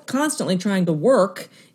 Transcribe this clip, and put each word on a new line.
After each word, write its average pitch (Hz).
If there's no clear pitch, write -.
constantly 254
trying 185
to 170
work 196